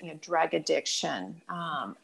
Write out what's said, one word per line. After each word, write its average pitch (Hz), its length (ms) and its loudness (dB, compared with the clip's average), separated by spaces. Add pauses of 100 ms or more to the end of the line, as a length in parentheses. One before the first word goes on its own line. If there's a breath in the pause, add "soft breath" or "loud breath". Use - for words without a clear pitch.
you 175 80 -10
know, 156 120 -10
drug 165 320 4
addiction, 156 960 0
um, 160 540 -4